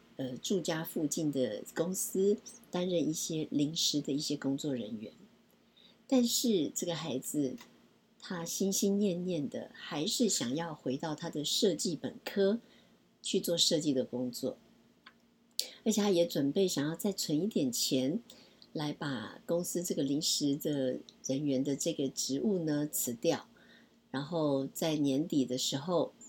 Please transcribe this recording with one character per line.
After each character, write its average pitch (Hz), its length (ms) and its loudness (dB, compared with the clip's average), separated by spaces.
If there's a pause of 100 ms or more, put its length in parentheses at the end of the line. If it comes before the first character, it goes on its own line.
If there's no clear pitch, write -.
(160)
呃， 127 200 -6
住 185 240 -2
家 160 240 -2
附 160 220 -2
近 151 260 0
的 127 320 0 (100)
公 175 200 0
司 196 420 2 (340)
担 180 160 0
任 170 220 2
一 156 60 0
些 156 360 -2
临 147 240 0
时 147 280 2
的 147 100 -4
一 135 60 0
些 147 180 -2
工 139 220 -2
作 143 160 -2
人 110 260 -6
员。 110 100 -12 (960)
但 254 160 6
是 226 520 2
这 - 100 -4
个 170 100 0
孩 151 240 -4
子 139 380 -2 (640)
他 175 240 -6
心 190 260 0
心 196 280 2
念 180 260 2
念 165 240 0
的 110 240 -8
还 156 340 -6
是 - 220 2
想 127 260 0
要 165 200 -4
回 135 240 -4
到 156 160 -4
他 165 160 -6
的 151 120 -4
设 175 320 2
计 160 220 -2
本 123 260 -8
科 202 380 2 (640)
去 - 180 0
做 170 160 0
设 165 240 4
计 143 140 2
的 127 100 2
工 123 260 -4
作， 120 280 -6 (1200)
而 220 80 2
且 214 120 2
他 208 80 4
也 170 160 6
准 139 260 2
备 196 160 4
想 143 180 0
要 160 80 -2
再 202 160 -2
存 160 320 0
一 196 40 2
点 156 260 0
钱 139 480 0 (540)
来 151 180 -4
把 127 540 -6
公 175 180 0
司 175 180 -2
这 - 120 -4
个 160 80 0
临 143 180 2
时 147 360 2
的 139 420 0 (260)
人 135 220 -2
员 135 180 2
的 143 100 0
这 160 200 -2
个 139 140 0
职 131 340 -4
务 202 220 2
呢 151 260 0
辞 - 220 -4
掉， 147 340 0 (640)
然 135 140 -4
后 147 480 0
在 160 240 0
年 143 320 2
底 143 160 2
的 123 140 -2
时 - 180 -2
候 160 380 0 (140)